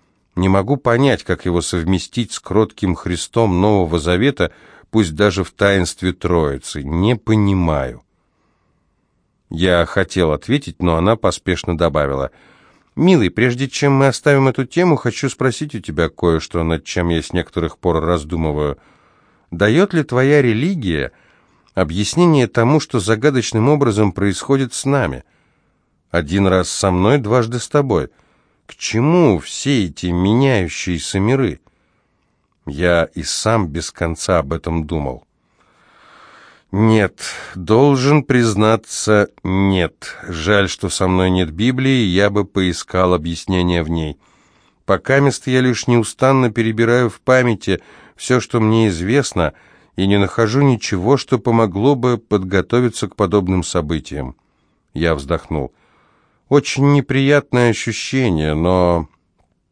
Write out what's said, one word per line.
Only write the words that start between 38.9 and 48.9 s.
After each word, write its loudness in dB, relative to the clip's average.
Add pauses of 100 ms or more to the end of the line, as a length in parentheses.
нет. -2 (100)
Жаль, 0
что -6
со -2
мной 2
нет 0
Библии, 0
я 2
бы 0
поискал 0
объяснения -2
в -6
ней. -6 (640)
Покамест 0
я 2
лишь 0
неустанно 2
перебираю 0
в -12
памяти 0 (360)
все, 0
что -4
мне 4
известно, 0 (420)